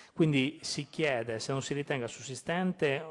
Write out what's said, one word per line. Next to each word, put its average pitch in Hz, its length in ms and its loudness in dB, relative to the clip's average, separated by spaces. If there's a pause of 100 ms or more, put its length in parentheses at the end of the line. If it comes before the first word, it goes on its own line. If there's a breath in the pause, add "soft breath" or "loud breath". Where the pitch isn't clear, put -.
(140 loud breath)
Quindi 143 480 4
si - 280 -6
chiede 120 500 0
se 135 140 -2
non 135 80 0
si - 120 -6
ritenga 143 320 -2
sussistente, 151 1040 0